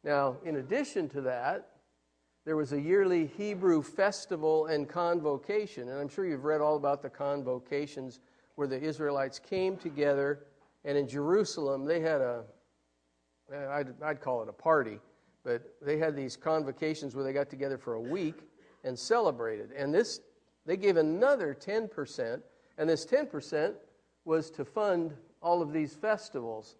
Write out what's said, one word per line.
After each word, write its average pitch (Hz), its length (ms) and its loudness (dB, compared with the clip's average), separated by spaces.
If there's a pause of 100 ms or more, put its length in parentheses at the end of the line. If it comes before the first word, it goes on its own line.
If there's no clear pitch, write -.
Now, 139 440 2
in 156 100 -2
addition 165 540 -2
to 139 140 -6
that, 127 480 -2 (720)
there 156 100 0
was 147 160 0
a 143 80 0
yearly 180 460 4
Hebrew 185 580 2
festival 156 840 2
and 147 200 0
convocation. 170 1000 -2
And 135 100 -6
I'm 143 80 -4
sure 190 180 -4
you've 143 200 -2
read 151 160 2
all 151 160 4
about 143 240 0
the 135 80 -8
convocations 139 1120 -4 (340)
where 143 120 -2
the 131 140 -2
Israelites 143 560 -2
came 190 380 -2
together, 143 680 0 (400)
and 143 120 0
in 139 120 0
Jerusalem, 143 760 0
they 165 160 2
had 156 220 2
a, 120 240 -2 (1200)
I'd, 139 320 -4
I'd 151 200 -4
call 127 220 -2
it 107 40 -8
a 104 60 -12
party, 127 460 2 (440)
but 120 380 -4
they 147 160 0
had 156 180 2
these 135 220 -6
convocations 156 800 -2
where 135 100 -4
they 135 80 -2
got 143 160 0
together 135 280 -6
for 117 180 -6
a 113 60 -6
week 160 420 -4 (420)
and 127 120 -4
celebrated. 117 760 0
And 143 200 -2
this, 220 280 2 (440)
they 170 120 0
gave 190 180 4
another 170 580 4
ten 208 360 -4
percent, 127 520 -6 (360)
and 156 120 0
this 156 140 4
ten 277 240 2
percent 156 480 -2 (480)
was 160 280 0
to - 120 -8
fund 175 500 0 (280)
all 175 200 2
of 151 120 -2
these 156 220 -2
festivals. 120 840 -4